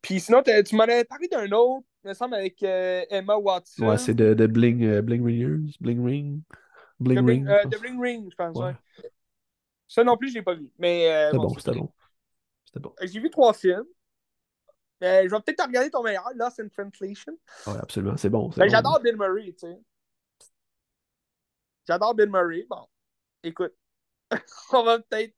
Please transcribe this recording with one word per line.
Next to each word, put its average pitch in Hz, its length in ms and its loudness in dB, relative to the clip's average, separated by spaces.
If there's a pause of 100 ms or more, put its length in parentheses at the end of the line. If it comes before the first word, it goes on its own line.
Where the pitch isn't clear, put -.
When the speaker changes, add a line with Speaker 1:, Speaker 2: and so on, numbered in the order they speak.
Speaker 1:
Puis 190 160 -2
sinon, 240 240 4
t'as, 214 180 4
tu 208 140 0
m'en 214 80 6
avais 233 200 2
parlé 277 240 -12
d'un 220 240 -4
autre, 247 340 2 (180)
il 196 60 -12
me 196 40 -8
semble, 247 220 -8
avec, 190 260 -6
euh, 185 480 -2
Emma 202 260 -2
Watson. 185 540 -2
Speaker 2:
Ouais, 107 80 4
c'est 110 160 -2
de, 110 220 6
de 110 100 4
Bling, 117 400 2
euh, 104 160 2
Bling 120 240 -2
Ringers, 143 560 -2
Bling 120 240 -2
Ring, 143 360 -6 (580)
Bling 127 200 2
Speaker 1:
The 123 40 2
Bling, 123 200 4
Speaker 2:
Ring, 135 60 -6
Speaker 1:
euh, 202 140 6
Speaker 2:
je 208 40 -6
Speaker 1:
The - 40 -6
Speaker 2:
pense. 214 100 -6
Speaker 1:
Bling 247 200 -8
Ring, 240 280 -4
je - 60 -20
pense, 170 200 -6
Speaker 2:
Ouais. 185 120 -4
Speaker 1:
ouais. - 420 -14 (760)
Ça - 160 2
non 240 120 4
plus, 262 140 -4
je 240 60 -8
l'ai 214 80 -8
pas 180 100 -2
vu, 151 240 -14
mais, 175 340 2
euh, 156 140 2
Speaker 2:
C'était 143 120 2
Speaker 1:
bon, - 60 -2
Speaker 2:
bon, - 60 0
Speaker 1:
c'est - 120 -8
Speaker 2:
c'était - 100 -4
Speaker 1:
ok. 117 80 -4
Speaker 2:
bon. - 120 -8 (720)
C'était - 140 -16
bon. - 220 -16
Speaker 1:
Euh, 185 60 -8
j'ai 196 120 -12
vu 294 120 -4
trois 240 220 4
films. 185 300 -2 (1200)
Euh, 190 200 6
je 185 60 -2
vais 208 120 -2
peut-être 311 260 -2
regarder 254 240 0
ton 262 100 -2
meilleur, 202 220 -4 (120)
Lost 240 260 -6
in 214 80 -12
Translation. 202 680 -12 (300)
Speaker 2:
Ouais, 101 140 -6
absolument, 98 340 -4
c'est 104 140 -2
bon, 107 200 0
c'est - 120 0
Speaker 1:
Ben, 196 60 6
Speaker 2:
bon. 208 40 2
Speaker 1:
j'adore 254 320 4
Bill 226 140 0
Murray, 196 340 -4
tu 175 160 -18
sais. 175 100 -18 (2000)
J'adore 208 300 0
Bill 208 140 2
Murray. 175 400 -2
Bon, - 180 -14 (560)
écoute, 170 300 -8 (580)
<laughs> - 400 -10
on 247 120 4
va 233 160 2
peut-être, 220 380 -8